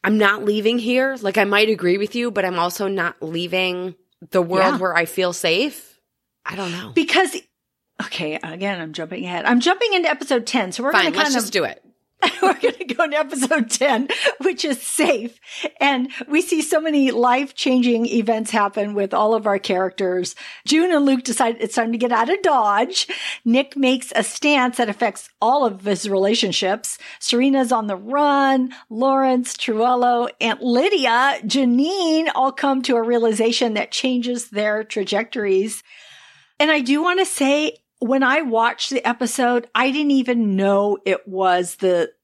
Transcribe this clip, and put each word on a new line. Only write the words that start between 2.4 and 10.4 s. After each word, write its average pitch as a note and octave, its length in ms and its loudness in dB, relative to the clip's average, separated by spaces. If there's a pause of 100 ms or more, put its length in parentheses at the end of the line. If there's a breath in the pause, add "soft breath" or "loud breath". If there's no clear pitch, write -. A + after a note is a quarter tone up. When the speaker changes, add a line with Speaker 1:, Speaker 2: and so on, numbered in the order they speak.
Speaker 1:
I'm F3+ 120 -2
also F3 300 -2
not F#3 340 -4
leaving F3+ 760 -4 (360)
the F#3 100 2
world F#3+ 340 2
Speaker 2:
Yeah. - 40 -6
Speaker 1:
where F3+ 160 -2
I E3+ 100 2
feel F3+ 280 -4
safe. F#3 640 -4 (460)
I - 100 -12
don't F#3 160 -8
know. F3+ 240 -10
Speaker 2:
Because, E4 400 0 (680)
okay, D#3 380 -6
again, F#3 380 -6
I'm D#3+ 140 -10
jumping F3+ 320 -10
ahead. F3 200 -6
I'm A#3+ 140 4
jumping G4 340 2
into F4 160 2
episode C4 380 -2